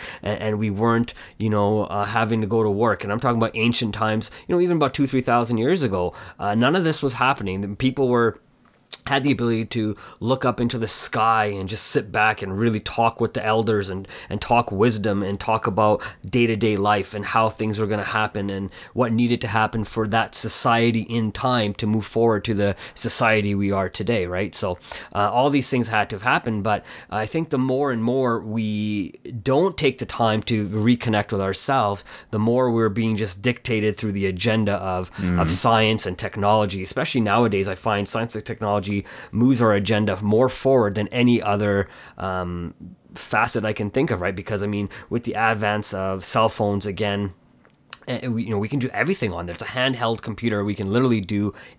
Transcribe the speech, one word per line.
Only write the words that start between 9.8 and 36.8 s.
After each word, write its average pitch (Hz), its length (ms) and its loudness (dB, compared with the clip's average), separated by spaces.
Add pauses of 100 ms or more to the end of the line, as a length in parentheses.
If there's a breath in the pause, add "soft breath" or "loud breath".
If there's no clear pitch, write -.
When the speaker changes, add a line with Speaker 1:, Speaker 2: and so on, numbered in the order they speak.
Speaker 1:
look 131 260 0
up 123 160 0
into 120 180 0
the 110 100 -2
sky 110 560 2
and 98 240 -4
just 104 180 -4
sit 101 240 -2
back 107 320 2
and 95 160 -4
really 110 220 2
talk - 400 0
with 113 140 0
the 101 100 -4
elders 107 440 2
and, 95 200 -8 (200 loud breath)
and 104 120 -6
talk 117 320 2
wisdom 104 500 2
and 98 160 -4
talk 110 300 0
about 107 340 4 (260 loud breath)
day-to-day 113 480 2
life 104 380 0
and 104 100 -6
how 113 240 2
things 107 300 -4
were 110 80 -2
gonna 104 160 -2
happen 107 480 -2
and 98 180 -6 (260 loud breath)
what 117 180 0
needed 120 280 2
to 117 60 -6
happen 107 380 0
for 107 240 -4
that 110 260 0
society 117 680 2
in 113 280 -2
time 117 420 0
to - 140 -6
move 107 180 0
forward 113 400 2
to 117 80 -2
the 101 220 2 (220 loud breath)
society 110 580 2
we 98 160 0
are 95 180 0
today, 98 380 -2
right? 90 300 -4
So, 92 200 -4 (380 loud breath)
uh, 104 180 2
all 127 180 4
these 139 200 2
things 123 160 0
had 107 240 0
to 107 60 -6
have 95 60 -12
happened, 117 420 0
but 104 200 0 (240 loud breath)
I 107 180 -4
think 160 240 -4
the 139 80 0
more 131 340 0
and 113 100 -2
more 120 380 0
we 107 720 -2 (280)
don't 165 380 2
take 135 200 2
the 117 80 -8
time 107 380 0
to 107 240 0
reconnect 107 600 2
with 98 100 0
ourselves, 101 640 0 (280 loud breath)
the 107 80 0
more 120 320 4
we're 113 160 4
being 110 260 0
just 101 260 -4
dictated 107 560 0
through 107 160 -2
the 98 140 0
agenda 101 480 2
of, 92 440 -4
Speaker 2:
Mm. 90 220 2
Speaker 1:
of 80 80 4
science 110 580 4
and 90 120 -4
technology. 101 640 2